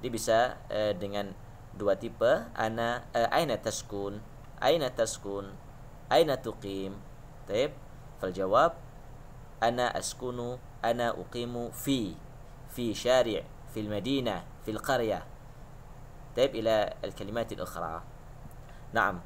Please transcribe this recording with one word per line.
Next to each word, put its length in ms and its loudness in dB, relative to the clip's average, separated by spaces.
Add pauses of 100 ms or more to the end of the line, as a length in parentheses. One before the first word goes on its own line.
Dia 100 -4
bisa, 460 4 (140)
eh, 260 2
dengan 380 -4 (420)
dua 200 6
tipe. 600 2
Ana, 480 0 (100)
eh, 160 6
aina 280 4
taskun? 600 -4 (400)
Aina 300 4
taskun? 640 -2 (560)
Aina 260 6
tuqim? 640 -6 (500)
Baik. 240 2 (480)
Faljawab, 540 6 (840)
ana 320 4
askunu, 640 -2 (260)
ana 300 4
uqimu 600 -4
fi, 440 2 (560)
fi 240 0
syari', 480 4 (280)
fil 160 -4
madinah, 520 0 (240)
fil 160 -4
qaryah. 420 2 (1120)
طيب، 180 6
إلى 400 4 (100)
الكلمات 480 -4
الأخرى. 500 -4 (880)
نعم. 340 4